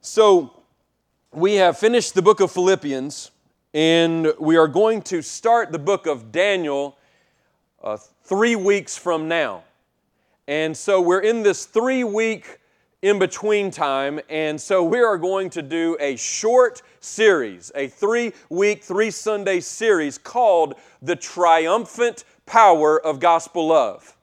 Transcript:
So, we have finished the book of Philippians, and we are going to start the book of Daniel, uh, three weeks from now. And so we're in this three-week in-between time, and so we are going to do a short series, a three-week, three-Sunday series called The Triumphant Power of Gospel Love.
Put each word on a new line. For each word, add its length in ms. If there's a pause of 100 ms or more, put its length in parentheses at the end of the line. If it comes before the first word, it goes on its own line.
(140)
So, 380 (800)
we 220
have 240
finished 340
the 80
book 200
of 120
Philippians, 800 (420)
and 680
we 200
are 100
going 360
to 180
start 500
the 60
book 280
of 240
Daniel, 680 (840)
uh, 140
three 580
weeks 400
from 320
now. 380 (840)
And 300
so 240
we're 220
in 200
this 220
three-week 920 (420)
in-between 720
time, 580
and 320
so 240
we 160
are 160
going 320
to 140
do 360
a 180
short 680 (180)
series, 720
a 140
three-week, 960
three-Sunday 760
series 580
called 560 (260)
The 160
Triumphant 1080 (200)
Power 560
of 180
Gospel 480
Love. 560